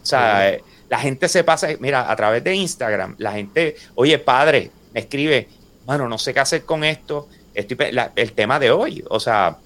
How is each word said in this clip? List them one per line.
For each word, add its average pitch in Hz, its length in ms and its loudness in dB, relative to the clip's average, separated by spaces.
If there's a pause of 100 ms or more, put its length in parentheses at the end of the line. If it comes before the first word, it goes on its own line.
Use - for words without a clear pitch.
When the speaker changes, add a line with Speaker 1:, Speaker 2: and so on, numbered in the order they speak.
Speaker 1:
O - 40 -8
sea, 107 420 4
Speaker 2:
Ujú. - 20 6
Speaker 1:
eh, - 140 -6 (240)
la 117 100 -2
gente 135 300 -2
se 170 160 2
pasa, 160 240 2 (100)
mira, 131 320 -2
a 107 60 0
través 107 260 2
de 185 120 -2
Instagram, 117 640 -4
la 104 140 -4
gente, 123 440 -2 (180)
"Oye, 143 240 4
padre", 135 540 2 (180)
me - 100 -6
escribe, 139 480 -2 (360)
"Mano, 135 240 -4
no 113 100 -6
sé 131 160 -6
qué 139 60 2
hacer 151 240 -2
con 156 200 -2
esto, 151 440 -6 (260)
estoy - 220 -6
pe-", 143 160 -2
la, 120 240 -2
el 110 160 0
tema 113 260 0
de 127 140 4
hoy, - 360 -2
o 104 120 -2
sea 98 460 0